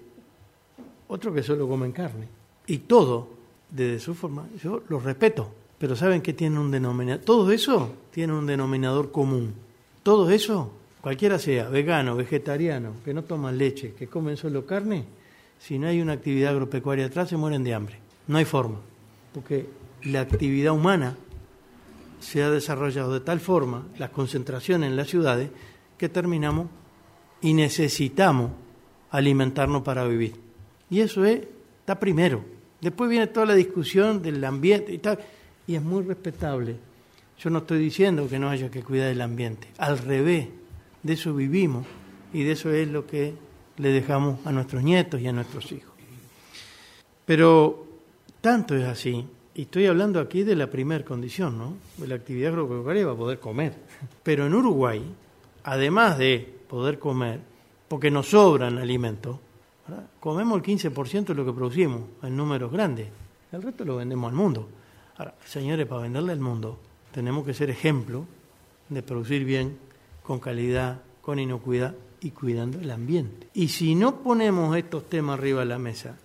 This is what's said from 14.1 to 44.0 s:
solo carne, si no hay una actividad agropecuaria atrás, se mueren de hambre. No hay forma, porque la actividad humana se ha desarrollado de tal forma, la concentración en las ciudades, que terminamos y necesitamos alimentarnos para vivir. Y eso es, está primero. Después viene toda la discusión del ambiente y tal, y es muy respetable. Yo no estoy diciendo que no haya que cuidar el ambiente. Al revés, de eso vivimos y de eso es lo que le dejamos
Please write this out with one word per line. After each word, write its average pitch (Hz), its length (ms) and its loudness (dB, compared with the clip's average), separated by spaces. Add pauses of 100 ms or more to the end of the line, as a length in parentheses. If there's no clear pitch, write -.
solo 143 280 -4
carne, 196 400 -2 (540)
si 139 200 -6
no 147 100 -2
hay 170 120 2
una 160 140 0
actividad 139 380 2
agropecuaria 135 540 -2
atrás, 160 220 -2
se 170 80 -4
mueren 151 280 -2
de 123 100 -2
hambre. 104 240 -8 (300)
No 147 100 2
hay 160 60 4
forma, 123 340 -2 (560)
porque 139 320 -4 (380)
la 139 160 0
actividad 139 520 2
humana 156 440 2 (1040)
se - 220 -2
ha 147 80 2
desarrollado 139 640 -2
de 131 80 -2
tal 165 200 -2
forma, 139 460 0 (120)
la 131 120 -6
concentración 139 720 -2
en 131 120 0
las 139 120 -2
ciudades, 143 420 2 (480)
que 170 100 -2
terminamos 170 580 0 (720)
y 156 140 4
necesitamos 147 960 4 (600)
alimentarnos 139 720 2
para 127 240 -2
vivir. 113 280 0 (560)
Y 185 100 4
eso 208 240 2
es, 226 180 4 (380)
está 196 180 -4
primero. 165 460 2 (360)
Después 180 280 -2
viene 233 200 4
toda 220 180 2
la 208 80 4
discusión 190 680 4
del 147 220 -2
ambiente 180 480 2
y 175 60 -8
tal, 202 200 -2 (480)
y 170 80 -4
es 151 80 -2
muy 180 220 -2
respetable. 151 720 -6 (640)
Yo 165 120 -4
no 165 100 2
estoy 160 180 0
diciendo 156 500 2
que 131 100 -4
no 139 100 -2
haya 131 220 -2
que 123 120 -8
cuidar 131 260 0
el 123 120 -2
ambiente. 117 480 -6 (100)
Al 147 200 0
revés, 135 500 0 (540)
de 151 100 -2
eso 160 220 -2
vivimos 139 520 0 (460)
y 160 100 -2
de 147 100 0
eso 156 180 -2
es 156 180 2
lo 147 180 -6
que 147 280 -4 (440)
le 139 120 2
dejamos 135 560 2